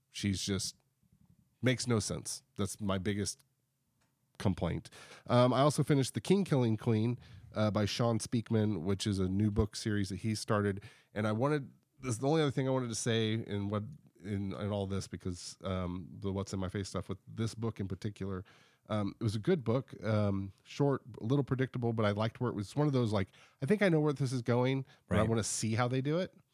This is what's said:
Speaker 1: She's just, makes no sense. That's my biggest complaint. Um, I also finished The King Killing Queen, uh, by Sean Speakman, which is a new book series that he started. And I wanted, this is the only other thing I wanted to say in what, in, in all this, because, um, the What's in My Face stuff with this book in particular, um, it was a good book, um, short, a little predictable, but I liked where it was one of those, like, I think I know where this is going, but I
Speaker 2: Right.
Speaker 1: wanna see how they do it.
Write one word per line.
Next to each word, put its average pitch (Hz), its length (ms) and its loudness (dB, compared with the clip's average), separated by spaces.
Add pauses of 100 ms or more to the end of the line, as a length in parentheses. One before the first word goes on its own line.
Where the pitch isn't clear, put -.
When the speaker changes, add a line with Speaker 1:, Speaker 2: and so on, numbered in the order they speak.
(120)
Speaker 1:
She's 95 300 -2
just, 95 340 -2 (880)
makes 123 240 2
no 117 120 4
sense. - 440 -6 (140)
That's 98 240 -4
my 98 160 0
biggest 101 420 -4 (1000)
complaint. 87 520 0 (380)
Um, 123 260 6
I 123 80 4
also 143 220 4
finished 139 300 2
The 113 80 -4
King 190 220 4
Killing 123 320 2
Queen, 117 420 2 (380)
uh, 107 160 2
by 104 140 2
Sean 117 340 2
Speakman, 107 640 0
which 95 260 -2
is 98 120 2
a 95 100 2
new 104 220 2
book 107 240 0
series 104 340 -2
that 95 100 -6
he 110 160 -2
started. 101 460 0 (340)
And 107 120 0
I 107 40 0
wanted, 135 380 -2 (320)
this 131 140 -2
is 110 40 -8
the 131 80 0
only 160 140 4
other 143 100 2
thing 131 160 0
I 135 40 2
wanted 127 180 0
to 110 60 -4
say 113 380 0 (140)
in 101 220 -2
what, 104 140 -2 (420)
in, 98 280 -2
in 98 180 -4
all 101 140 0
this, 95 220 -4
because, - 560 -8
um, 92 440 -4 (120)
the 101 120 -4
What's 95 220 -4
in 98 60 -4
My 92 100 -2
Face 98 200 -4
stuff 90 180 -6
with 95 120 -8 (140)
this 110 220 -4
book 113 240 -6
in 98 80 -4
particular, 95 560 -8 (460)
um, 104 320 -2
it - 20 -6
was 110 120 0
a 113 40 -4
good 160 240 0
book, 117 300 -2 (100)
um, 101 480 0 (120)
short, 139 380 0 (200)
a - 20 -12
little 135 200 2
predictable, 123 500 0
but 110 120 2
I 101 60 4
liked 107 300 0
where 123 80 0
it - 60 -4
was 101 200 -6
one 147 120 4
of 143 60 2
those, 120 200 4
like, 98 140 2 (340)
I 139 40 -6
think 202 160 2
I 202 80 6
know 160 120 4
where 151 100 2
this 135 220 -2
is 127 80 -2
going, 127 420 2 (240)
but - 80 0
I 107 60 6
Speaker 2:
Right. 110 80 4
Speaker 1:
wanna 113 140 2
see 110 320 -2
how 123 120 2
they 127 140 0
do 147 160 0
it. 180 160 -4 (200)